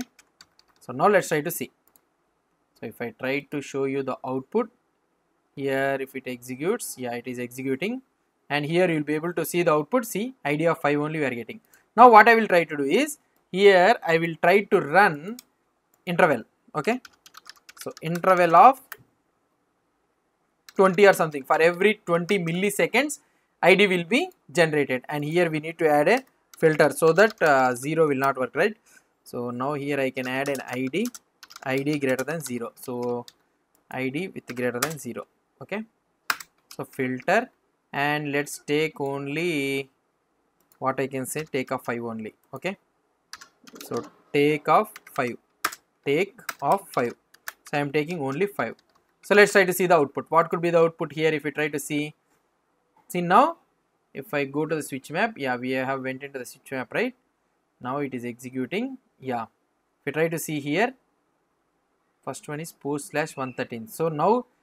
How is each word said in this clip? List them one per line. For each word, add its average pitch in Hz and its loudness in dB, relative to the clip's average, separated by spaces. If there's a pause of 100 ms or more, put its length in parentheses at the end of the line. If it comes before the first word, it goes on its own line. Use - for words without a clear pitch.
(800)
So - -14
now 147 2
let's 196 2
try 156 -2
to 160 -6
see. 131 -10 (1080)
So 127 -14
if 113 -14
I 117 -10
try 135 -4 (100)
to 143 -6
show 139 -6
you 135 -4
the 131 -6
output, 131 -4 (840)
here 139 -2
if 135 -12
it 131 -12
executes, 127 -6
yeah, 120 -8
it 120 -10
is 123 -10
executing. 131 -6 (480)
And 143 -2
here 175 2
you 165 0
will 151 -2
be 147 -4
able 156 -4
to 165 -2
see 175 0
the 165 4
output. 156 0
See, 226 -8 (100)
I 143 -2
D 160 0
of 165 0
five 147 0
only 156 -6
we 147 -2
are 123 -4
getting. 113 -12 (360)
Now 240 12
what 220 10
I 233 8
will 226 2
try 175 4
to 160 -10
do 143 0
is, 240 0 (320)
here 196 8 (100)
I 165 4
will 165 -2
try 180 6
to 190 2
run 170 2 (640)
interval. 165 2 (320)
Okay. 214 -4 (800)
So - -12
interval 170 2
of 233 8 (1900)
twenty 190 6
or 185 8
something. 156 -4
For 156 0
every 175 2
twenty 175 0
milliseconds, 185 -2 (400)
I 180 6
D 196 4
will 180 0
be 262 0 (240)
generated. 147 0
And 147 -6
here 165 0
we 156 -4
need 160 -12
to 165 2
add 147 4
a 247 2 (340)
filter 156 2
so 160 2
that, 214 2
uh, 131 2
zero 151 -2
will 143 0
not 135 -2
work, 127 -6
right? 196 -2 (480)
So 123 -10
now 127 -6
here 143 -6
I 135 -2
can 127 -8
add 135 -4
an 139 -4
I 127 -6
D, 214 -4 (560)
I 135 -4
D 147 -4
greater 131 -2
than 156 -6
zero. 117 -8
So 120 -6 (640)
I 131 -6
D - -6
with - -16
greater 123 -4
than - -6
zero. 113 -12 (340)
Okay. 202 -10 (920)
So 139 -10
filter, 127 -2 (420)
and 147 -2
let's 143 -2
take 151 -2
only 139 -4 (880)
what 131 -4
I 131 -4
can 131 -8
say, 151 -8
take 127 -6
of 127 -6
five 120 -8
only. 113 -10 (200)
Okay. 180 -10 (1080)
So 120 -8 (280)
take 147 0
of 190 2 (200)
five, 123 -6 (720)
take 156 -2 (220)
of 170 0
five. 120 -2 (520)
So - -6
I 143 0
am 143 -4
taking 156 -4
only 139 -4
five. 120 -6 (440)
So - 0
let's 202 8
try 202 4
to 180 -2
see 185 0
the 175 6
output. 139 0
What 165 2
could 175 -4
be 170 -2
the 170 4
output 165 0
here 156 0
if 143 -6
we 151 -6
try 151 -4
to 147 -6
see? 151 -6 (920)
See 180 -6
now, 233 4 (560)
if - -12
I 143 0
go 143 -4
to 156 -4
the 151 -4
switch 139 -12
map, 220 -4
yeah, 131 -4
we 123 -6
have 131 -4
went 131 -8
into 139 -14
the 123 -12
switch - -20
map, - -8
right? 226 -4 (640)
Now 127 -6
it 139 -6
is 120 -10
executing. 131 -8 (200)
Yeah, 120 -6
if - -20
we 139 -8
try 156 0
to 165 -6
see 151 -8
here, 160 -2 (1300)
first - -12
one 151 -10
is 165 -14
post 143 -8
slash 151 -6
one 131 -8
thirteen. 117 -10
So 165 -4
now 160 0 (180)